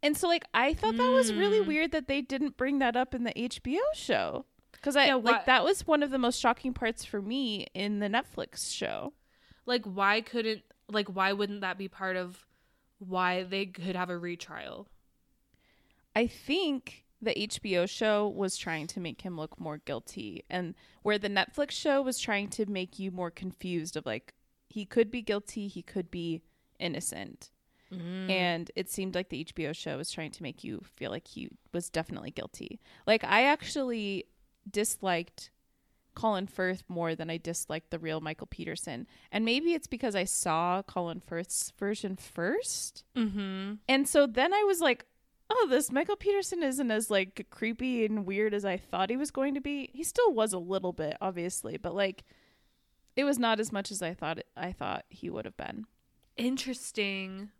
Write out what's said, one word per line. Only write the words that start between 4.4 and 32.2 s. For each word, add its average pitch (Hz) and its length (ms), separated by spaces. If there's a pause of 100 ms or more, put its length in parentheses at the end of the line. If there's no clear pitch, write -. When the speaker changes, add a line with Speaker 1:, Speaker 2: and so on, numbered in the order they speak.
Speaker 1:
'Cause 277 140
I, 277 100
Speaker 2:
Yeah, 277 80
Speaker 1:
like, 240 100
Speaker 2:
why 226 220
Speaker 1:
that 254 180
was 370 220
one 302 160
of 285 80
the 269 80
most 247 200
shocking 254 360
parts 226 320
for 202 160
me 220 500
in 202 280
the 208 80
Netflix - 640
show. - 440 (500)
Speaker 2:
Like, 247 220
why 196 340
couldn't, 220 420 (280)
like, 208 180
why 190 240
wouldn't 202 300
that 185 160
be 190 100
part 185 280
of 180 300 (520)
why 185 460
they 190 200
could 185 320
have 180 140
a 175 80
retrial? - 720 (1300)
Speaker 1:
I 233 120
think 294 800 (160)
the 214 180
H 214 220
B 185 160
O 175 80
show 208 420
was 190 300
trying 160 300
to - 120
make 160 220
him 175 160
look 156 200
more 151 200
guilty, - 720
and 180 240 (280)
where 208 160
the 202 120
Netflix 208 400
show 277 320
was 254 160
trying 202 320
to 214 160
make 185 320
you 190 120
more 180 200
confused 175 680
of, 151 80
like, - 300 (340)
he 208 160
could 226 260
be 240 120
guilty, 208 460
he 190 140
could 180 280
be 170 320 (360)
innocent. - 720 (400)
Speaker 2:
Mm. 185 400
Speaker 1:
And 175 440
it - 160
seemed 190 240
like 180 140
the 139 120
H - 140
B 156 120
O 147 60
show 151 240
was 147 140
trying 156 220
to - 100
make - 220
you - 200
feel - 260
like 139 180
he - 200 (240)
was 175 160
definitely - 440